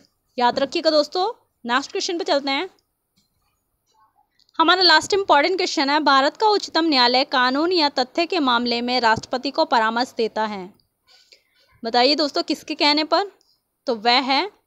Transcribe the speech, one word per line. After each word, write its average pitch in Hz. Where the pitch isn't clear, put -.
याद 240
रखिएगा 277
दोस्तों। 359
नेक्स्ट 247
क्वेश्चन 370
पे 359
चलते 285
हैं। 294
हमारा 349
लास्ट 320
इंपॉर्टेंट 359
क्वेश्चन 320
है, 294
भारत 277
का 440
उच्चतम 392
न्यायालय 254
कानून 277
या 320
तथ्य 285
के 359
मामले 240
में 247
राष्ट्रपति 233
को 320
परामर्श 233
देता 220
है। 202
बताइए 240
दोस्तों, 302
किसके -
कहने 294
पर? 359
तो 254
वह 233
है 277